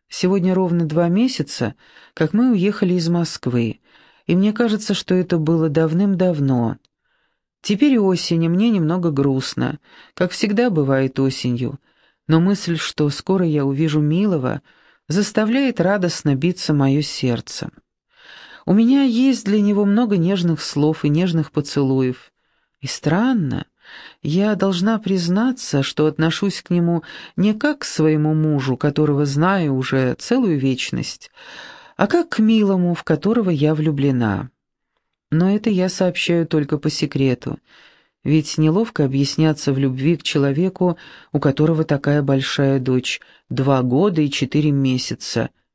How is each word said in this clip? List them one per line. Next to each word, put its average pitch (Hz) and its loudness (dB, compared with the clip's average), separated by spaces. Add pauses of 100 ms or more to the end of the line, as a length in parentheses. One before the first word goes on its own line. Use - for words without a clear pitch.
сегодня 185 0
ровно 170 2
два 165 0
месяца, 185 -2 (400)
как 156 -2
мы 247 2
уехали 190 0
из 170 0
Москвы, 123 -2 (460)
и 175 2
мне 208 2
кажется, 214 -2
что - -2
это 180 0
было 160 0
давным-давно». 160 0 (840)
Теперь 247 2
осень, 175 0
и 165 2
мне 196 2
немного 170 0
грустно, 135 -2 (360)
как 180 -2
всегда 220 0
бывает 135 0
осенью, 127 -2 (460)
но 160 4
мысль, 180 0
что - -4
скоро 185 -2
я 147 0
увижу 147 0
милого, 156 0 (460)
заставляет 214 0
радостно 175 0
биться 156 -2
мое 139 2
сердце. - -4 (920)
У 175 2
меня 240 4
есть 254 2
для 208 2
него 202 2
много 208 2
нежных 175 0
слов 151 -2
и 156 2
нежных 160 0
поцелуев. 131 -2 (480)
И 139 -10
странно, 175 -2 (560)
я 190 0
должна 196 0
признаться, 190 -2
что - 0
отношусь 160 -2
к - -20
нему 170 0 (340)
не 208 2
как 294 -2
к - -10
своему 156 2
мужу, 147 0
которого 147 0
знаю 156 0
уже 131 0
целую 233 0
вечность, 127 -4 (640)
а 202 2
как 339 0
к - -4
милому, 196 2
в - -8
которого 190 0
я 151 2
влюблена. 139 0 (840)
Но 175 2
это 208 0
я 185 0
сообщаю 175 0
только 151 -2
по 156 -4
секрету, 135 -2 (640)
ведь 151 0
неловко 160 2
объясняться 139 0
в 135 0
любви 135 0
к - -18
человеку, 165 0 (340)
у 143 0
которого 156 2
такая 147 0
большая 135 0
дочь, 127 -2 (280)
два 131 0
года 156 2
и 147 0
четыре 147 0
месяца, 127 -2 (240)